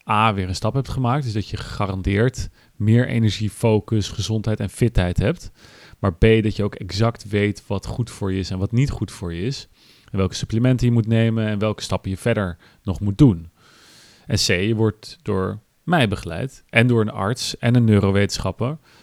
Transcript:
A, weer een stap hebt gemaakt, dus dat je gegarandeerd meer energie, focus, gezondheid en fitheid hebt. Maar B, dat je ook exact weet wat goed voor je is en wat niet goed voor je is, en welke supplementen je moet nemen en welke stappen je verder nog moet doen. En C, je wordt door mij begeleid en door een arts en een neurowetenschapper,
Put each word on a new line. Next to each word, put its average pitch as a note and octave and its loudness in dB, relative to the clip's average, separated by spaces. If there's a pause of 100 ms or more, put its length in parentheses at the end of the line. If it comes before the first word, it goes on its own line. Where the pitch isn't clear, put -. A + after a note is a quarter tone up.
A, G#2+ 2
weer F#2+ -2
een F#2+ -4
stap A2+ -4
hebt C3+ -2
gemaakt, C3 0
dus A2 -4
dat G#2 -4
je - -8
gegarandeerd F#2+ -2 (260)
meer A2+ 4
energie, G#2+ 0
focus, G#2+ 0
gezondheid G#2+ -4
en G#2 -4
fitheid F#2 0
hebt. B2 -2 (480)
Maar F#2+ 0
B, - -2
dat A2 4
je G#2 -2
ook G#2 -4
exact G#2 -2
weet G#2 0
wat G2 -4
goed - -4
voor F#2+ -6
je F#2+ 0
is F2+ -4
en F#2 -6
wat G2 -2
niet C3 2
goed - -6
voor F2 -8
je E2+ -6
is, C3+ -6 (460)
en F#2+ 0
welke F#2+ 0
supplementen A#2+ 0
je A#2+ 4
moet A2+ 2
nemen A2+ 2
en G#2 -2
welke G#2+ -2
stappen - -4
je F#2+ -4
verder G#2 -2 (260)
nog F#2 -4
moet G2+ -2
doen. F2 4 (800)
En - -2
C, - 0
je G#2 2
wordt A2 -2
door G2 -4 (240)
mij D#3 2
begeleid F2+ -6
en A#2 4
door A#2 4
een G#2+ 0
arts G#2 -4
en A#2+ 2
een B2 6
neurowetenschapper, G2+ 2 (260)